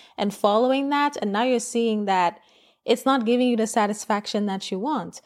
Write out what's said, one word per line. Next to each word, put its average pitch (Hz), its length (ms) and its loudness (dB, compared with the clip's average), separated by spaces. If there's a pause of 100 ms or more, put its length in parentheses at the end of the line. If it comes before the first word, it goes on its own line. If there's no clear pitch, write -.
(180)
and 202 160 -2
following 254 560 2
that. 294 320 0
And 208 100 -2
now 208 120 0
you're 254 160 2
seeing 226 460 -2
that 185 340 0 (440)
it's 247 220 0
not 262 220 2
giving 247 200 4
you 240 80 2
the 220 120 2
satisfaction 208 800 -2
that 190 240 -6
you 190 80 -4
want. 226 460 -6